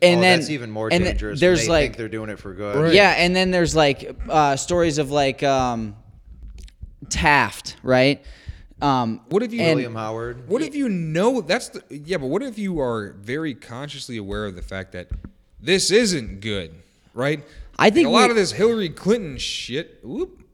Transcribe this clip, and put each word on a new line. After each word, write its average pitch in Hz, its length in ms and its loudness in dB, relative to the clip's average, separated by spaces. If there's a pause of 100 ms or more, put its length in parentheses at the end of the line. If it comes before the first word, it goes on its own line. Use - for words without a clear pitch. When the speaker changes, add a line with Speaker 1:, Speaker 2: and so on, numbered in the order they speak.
Speaker 1:
and 175 160 6
Speaker 2:
Oh, 175 40 4
Speaker 1:
then, 180 180 6
Speaker 2:
that's 147 100 -4
even 120 220 -6
more 110 200 -4
Speaker 1:
and 175 140 2
then 180 80 -2
Speaker 2:
dangerous 107 220 -4
when 139 40 -6
Speaker 1:
there's, 175 280 4
Speaker 2:
they 175 40 0
Speaker 1:
like, 156 200 4
Speaker 2:
think 107 60 -14
they're 113 120 -8
doing 110 200 -8
it 101 100 -12
for 98 140 -14
good. 101 220 -6
Speaker 3:
Right. 160 180 4
Speaker 1:
Yeah, 190 240 8
and 175 160 2
then 185 180 2
there's, 170 260 2
like, 143 360 2 (140)
uh, 143 300 2
stories 170 400 0
of, 143 120 -2
like, 139 320 0
um, 123 540 0 (1120)
Taft, 143 760 0
right? 131 420 2 (560)
Um, 127 480 0
Speaker 3:
What 196 120 0
if 240 120 -4
you 233 80 -4
Speaker 1:
and 160 140 4
Speaker 2:
William 120 200 -2
Howard. 117 520 -8
Speaker 3:
What 214 140 0
if 302 140 -4
you 277 120 -2
know 185 540 0
that's 185 280 -4
the, - 200 -16
yeah, 147 280 -6
but 139 100 -6
what 180 160 -2
if 226 160 -10
you 190 200 -4
are 113 400 -4
very 131 360 -6
consciously 131 600 -12
aware 104 280 -6
of 95 100 -10
the 87 60 -14
fact 95 300 -10
that 90 160 -14 (520)
this 185 300 0
isn't 160 520 0
good, 95 340 -6 (400)
right? 143 280 -2 (360)
Speaker 1:
I 202 100 6
think 262 180 4
Speaker 3:
Like, 233 40 2
a 240 40 4
lot 247 100 6
Speaker 1:
we 240 60 4
Speaker 3:
of 233 40 -2
this 190 160 2
Hillary 208 380 0
Clinton 175 500 -2
shit, - 640 -8
whoop, 220 400 -10 (100)